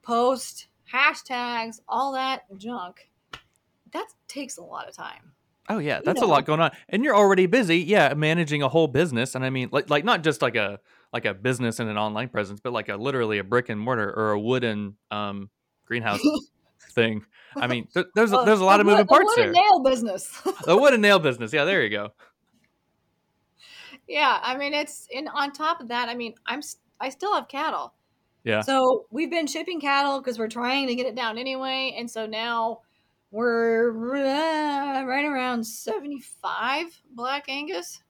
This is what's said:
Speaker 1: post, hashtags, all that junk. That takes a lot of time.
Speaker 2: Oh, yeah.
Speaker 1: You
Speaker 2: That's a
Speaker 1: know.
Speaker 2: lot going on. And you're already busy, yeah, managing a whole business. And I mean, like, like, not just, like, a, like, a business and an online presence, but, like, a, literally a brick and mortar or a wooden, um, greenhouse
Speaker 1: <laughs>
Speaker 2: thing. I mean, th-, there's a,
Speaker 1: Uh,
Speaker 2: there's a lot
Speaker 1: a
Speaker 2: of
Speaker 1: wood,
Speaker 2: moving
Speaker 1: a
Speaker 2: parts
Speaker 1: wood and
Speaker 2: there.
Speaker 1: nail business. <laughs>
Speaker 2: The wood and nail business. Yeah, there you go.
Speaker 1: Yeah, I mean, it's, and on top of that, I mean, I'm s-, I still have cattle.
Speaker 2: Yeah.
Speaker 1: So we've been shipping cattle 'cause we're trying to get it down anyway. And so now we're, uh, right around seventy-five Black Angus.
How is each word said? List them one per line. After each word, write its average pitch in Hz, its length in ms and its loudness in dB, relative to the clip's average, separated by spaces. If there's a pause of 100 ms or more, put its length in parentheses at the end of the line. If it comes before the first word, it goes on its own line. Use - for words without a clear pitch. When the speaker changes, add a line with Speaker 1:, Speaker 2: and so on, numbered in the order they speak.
Speaker 1:
post, 240 640 -2 (240)
hashtags, 240 960 -2
all 269 260 -2
that 262 300 -4 (140)
junk. 190 520 -12 (800)
That 403 160 -8 (200)
takes 269 300 -12
a 170 60 -18
lot - 240 -14
of - 80 -20
time. - 380 -16 (340)
Speaker 2:
Oh, 214 100 -2
yeah. 147 240 -2
Speaker 1:
You - 20 -14
Speaker 2:
That's - 180 2
a 226 40 4
Speaker 1:
know. - 0 -
Speaker 2:
lot 143 180 4
going 156 160 0
on. 160 100 4 (180)
And 220 160 0
you're 311 120 4
already 190 300 6
busy, 175 320 4
yeah, 156 360 4
managing 151 480 0
a 135 60 2
whole 160 180 4
business. 131 480 0
And 127 100 -4
I 131 60 -2
mean, 127 220 -4
like, 143 180 0
like, 147 140 2
not 208 180 2
just, 151 200 0
like, 120 120 0
a, 101 260 -2 (320)
like, 120 120 -4
a 104 100 0
business 117 460 -2
and 110 100 -4
an 104 80 -4
online 107 300 -2
presence, 101 320 -6
but, 123 120 -6
like, 110 160 -4
a, 101 80 -6
literally 113 420 -2
a 98 60 -4
brick 120 240 0
and 107 120 -4
mortar 110 360 -2
or 107 160 0
a 104 80 0
wooden, 107 560 -2 (140)
um, 101 400 -8 (340)
greenhouse 113 500 -2
Speaker 1:
<laughs> - 560 -14
Speaker 2:
thing. 113 340 0 (360)
I 123 80 0
mean, 120 260 -4
th-, 180 200 0
there's 214 180 4
a, 226 60 4
Speaker 1:
Uh, - 0 -
Speaker 2:
there's 214 220 6
a 185 40 2
lot 196 140 8
Speaker 1:
a - 20 6
Speaker 2:
of 208 60 4
Speaker 1:
wood, - 0 -
Speaker 2:
moving 202 240 6
Speaker 1:
a - 40 10
Speaker 2:
parts 415 200 8
Speaker 1:
wood 494 100 4
and - 80 0
Speaker 2:
there. - 0 -
Speaker 1:
nail 370 300 6
business. 233 640 -2
<laughs> 370 60 -2 (120)
Speaker 2:
The 170 120 4
wood 269 180 8
and 220 80 2
nail 202 160 8
business. 120 340 0
Yeah, 147 120 2
there 180 180 2
you 107 80 0
go. 104 220 -4 (2000)
Speaker 1:
Yeah, 269 340 2
I 254 140 -4
mean, 285 180 -4
it's, 294 400 -6
and 294 140 -8
on 285 240 -4
top 320 280 -4
of 240 80 -16
that, 240 200 -4
I 240 60 -8
mean, 240 200 -10 (120)
I'm 254 140 -6
s-, - 160 -16 (240)
I 247 100 -6
still 392 240 -4
have 269 140 -4
cattle. 262 460 -8 (500)
Speaker 2:
Yeah. 107 220 -2
Speaker 1:
So 262 440 2
we've 269 200 -6
been 330 180 -2
shipping 320 320 -8
cattle 277 420 0
'cause 240 160 -6
we're 226 100 -4
trying 247 400 -2
to 240 80 -2
get 247 100 -4
it 220 100 -6
down 226 220 -6
anyway. 262 600 -6
And 240 120 -10
so 220 160 -8
now 226 560 -4 (500)
we're, 233 580 2 (260)
uh, 285 880 -2
right 269 200 -2
around 254 420 -2
seventy-five 277 1400 -8 (100)
Black 262 360 -6
Angus. 302 600 -8